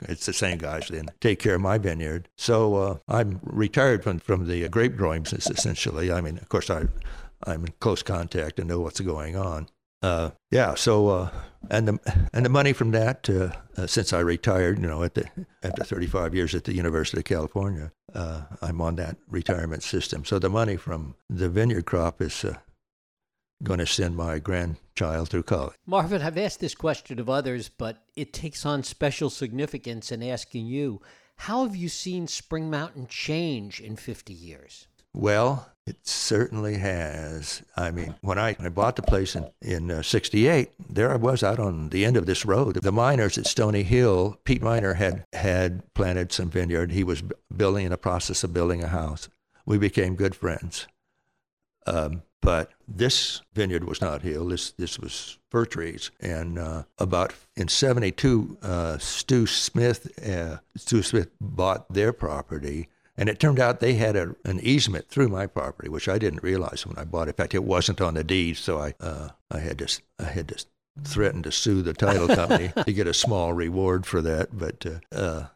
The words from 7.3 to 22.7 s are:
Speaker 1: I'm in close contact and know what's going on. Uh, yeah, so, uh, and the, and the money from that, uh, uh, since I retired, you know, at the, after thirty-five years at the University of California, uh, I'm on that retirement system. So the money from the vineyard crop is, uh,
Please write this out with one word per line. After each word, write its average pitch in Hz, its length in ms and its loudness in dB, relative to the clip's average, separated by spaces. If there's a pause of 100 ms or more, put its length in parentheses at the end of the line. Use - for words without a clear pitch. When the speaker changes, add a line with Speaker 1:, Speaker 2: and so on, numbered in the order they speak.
Speaker 1:
I'm 82 180 -4
in 85 140 -8
close 101 240 0
contact 85 560 -4
and 87 100 -4
know 87 120 -2
what's 82 200 -4
going 80 360 -4
on. 85 320 -4 (340)
Uh, 82 280 0 (200)
yeah, 113 240 4
so, 104 340 6
uh, 92 220 2 (400)
and 110 180 4
the, - 460 2
and 123 100 4
the 123 60 4
money 139 240 6
from 113 160 2
that, 110 400 2
uh, 92 220 2 (260)
uh, 92 80 -2
since - 260 0
I 87 80 2
retired, 90 580 2
you 92 80 -2
know, 80 160 -2
at 87 120 -2
the, - 120 -2 (360)
after - 200 -4
thirty-five 87 520 -2
years 87 200 0
at 87 100 -4
the - 100 -2
University 80 420 0
of 85 80 -2
California, 87 640 -2 (240)
uh, 82 280 -6 (180)
I'm 82 220 -4
on 82 140 0
that 85 200 -6 (140)
retirement 85 520 -2
system. 80 440 -4
So 101 120 0
the 92 120 2
money 107 260 0
from 80 380 -8 (160)
the 90 180 0
vineyard 101 380 2
crop 85 340 0
is, - 240 -4
uh, - 140 -4 (1040)